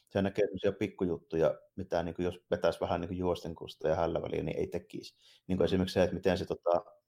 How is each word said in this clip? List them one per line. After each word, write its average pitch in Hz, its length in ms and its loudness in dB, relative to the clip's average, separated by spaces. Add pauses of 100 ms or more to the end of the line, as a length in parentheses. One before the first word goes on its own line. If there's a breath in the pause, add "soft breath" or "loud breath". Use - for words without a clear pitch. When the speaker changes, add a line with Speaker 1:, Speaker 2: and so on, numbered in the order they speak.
Speaker 1:
se 101 120 0
näkee 98 240 2
semmosia 95 260 0
pikkujuttuja, 82 840 0 (200)
mitä 85 280 -2
niinku 85 180 -6
jos 90 180 -2 (120)
vetäis 85 300 2
vähän 90 200 0
niinku 90 140 -6
juosten 87 400 -2
kusta - 320 -8
ja 80 80 4
hällä 82 260 0
väliä, 80 220 -4
niin 80 140 -4
ei - 100 0
tekisi. - 500 -10 (300 soft breath)
Niinku 92 140 0
Speaker 2:
Hmm. 85 40 6
Speaker 1:
esimerkiksi 92 280 2
se, 95 100 4
että 87 120 2
miten 90 220 2
se 85 80 -4
tota - 400 0 (220)